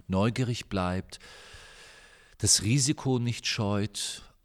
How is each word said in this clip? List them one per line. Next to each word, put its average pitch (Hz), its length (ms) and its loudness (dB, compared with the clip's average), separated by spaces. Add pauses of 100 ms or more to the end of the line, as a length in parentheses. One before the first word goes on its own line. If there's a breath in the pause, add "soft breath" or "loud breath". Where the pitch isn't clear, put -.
neugierig 113 600 0
bleibt, 92 520 -2 (1200 loud breath)
das 98 240 4
Risiko 131 560 2
nicht 117 260 -4
scheut, - 800 -2 (220)